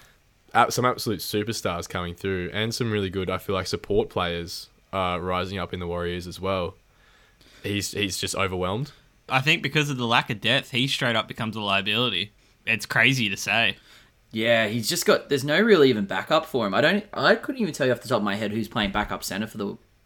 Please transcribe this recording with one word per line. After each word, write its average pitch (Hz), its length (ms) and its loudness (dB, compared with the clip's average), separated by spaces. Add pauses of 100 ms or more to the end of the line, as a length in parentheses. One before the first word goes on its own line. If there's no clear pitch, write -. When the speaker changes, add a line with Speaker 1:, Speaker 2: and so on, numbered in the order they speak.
(200)
Speaker 1:
<laughs> - 340 -14
Speaker 2:
ab-, - 180 6
some 123 120 0
absolute 113 340 0
superstars 101 720 -4
coming 87 260 -4
through, 92 380 -4
and 113 200 -2
some 117 200 -2
really 101 180 0
good, 90 180 -4
I 92 100 -2
feel 95 180 -4
like, 92 100 -2
support 104 420 0
players, 85 600 -4 (240)
uh, 90 280 0
rising 90 380 -2
up 87 160 -6
in 90 60 -6
the 87 80 -6
Warriors 87 400 -4
as 82 100 -12
well. 92 380 -2 (880)
He's, 101 260 -4
he's 98 280 -4
just - 180 -4
overwhelmed? 95 560 -2 (360)
Speaker 1:
I 131 120 0
think 156 200 2
because 143 300 0
of 139 60 -2
the 123 100 -2
lack 120 240 2
of 107 100 -6
depth, 123 300 0
he 123 160 0
straight 127 300 0
up 107 100 0
becomes 110 300 -6
a 110 40 -6
liability. 101 680 0 (340)
It's 113 220 -2
crazy 120 420 4
to 98 80 -2
say. 104 380 0 (560)
Speaker 3:
Yeah, 113 380 2
he's 110 200 -2
just 170 160 -2
got, - 240 2
there's 139 140 0
no 147 180 2
real 208 220 8
even 113 220 6
backup 101 420 0
for 120 180 -2
him. 95 100 0
I 110 60 4
don't, 180 320 2
I 160 220 4
couldn't 262 260 -6
even 165 140 -2
tell 135 140 2
you 127 40 4
off 117 100 -2
the - 60 -14
top 131 100 2
of 104 40 -2
my 101 140 0
head 107 160 -4
who's 107 160 -2
playing 104 240 -2
backup 101 320 -2
center 101 240 -4
for 110 100 -14
the 101 180 -4 (300)